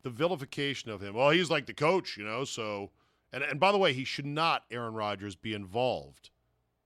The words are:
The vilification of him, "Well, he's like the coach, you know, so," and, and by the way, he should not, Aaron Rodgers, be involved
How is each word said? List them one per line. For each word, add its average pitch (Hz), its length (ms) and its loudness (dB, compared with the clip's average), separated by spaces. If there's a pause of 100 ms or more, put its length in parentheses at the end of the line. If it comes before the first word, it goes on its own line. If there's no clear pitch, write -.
The 131 80 -8
vilification 139 800 -2
of 101 100 -8
him, 101 140 -10
"Well, 131 160 6
he's 165 200 6
like 147 160 0
the 110 80 -10
coach, 165 420 0
you 104 80 -8
know, 110 200 -4
so," 104 460 -4 (400)
and, 131 140 -6
and 147 160 -4
by 190 100 8
the 208 80 6
way, 185 140 6
he 131 120 -4
should 139 220 -6
not, 147 440 0
Aaron 113 240 -6
Rodgers, 104 420 -4
be 110 180 -6
involved 98 760 -2 (560)